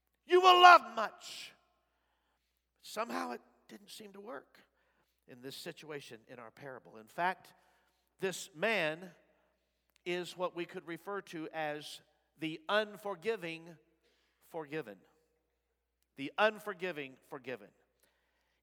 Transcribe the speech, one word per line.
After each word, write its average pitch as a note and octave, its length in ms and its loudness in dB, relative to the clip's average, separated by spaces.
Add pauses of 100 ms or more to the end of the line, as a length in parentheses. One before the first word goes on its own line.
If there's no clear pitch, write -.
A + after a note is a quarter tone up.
(260)
you F4 140 6
will F4+ 200 10
love D#4 340 12
much." - 580 -8 (1300)
Somehow A#3+ 500 -8
it A3+ 80 -10 (280)
didn't G#3 220 -20
seem G#3 220 -18
to G3 80 -20
work B3 440 -18 (640)
in B2 120 -20
this C3+ 160 -14
situation D3 720 -14
in B2+ 100 -18
our A2+ 120 -18
parable. C3 460 -16
In A2 120 -20
fact, F3+ 440 -4 (680)
this F#3 340 -6
man E3+ 600 -2 (920)
is F3 320 -4
what F3 180 -4
we E3+ 100 -6
could E3 220 -14
refer F#3+ 340 -8
to D#3+ 320 -10
as D3+ 480 -6 (380)
the D#3+ 300 -8
unforgiving F#3+ 1080 -4 (720)
forgiven. C#3 500 -8 (1160)
The C#3 220 -10
unforgiving F3+ 800 -2 (120)
forgiven. C3+ 420 -12 (920)